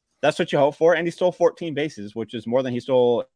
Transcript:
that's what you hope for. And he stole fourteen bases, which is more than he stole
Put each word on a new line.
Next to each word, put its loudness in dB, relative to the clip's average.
that's 0
what -4
you 2
hope 2
for. 4
And -2
he -4
stole 0
fourteen 0
bases, -6
which -8
is -10
more 0
than -6
he -6
stole 2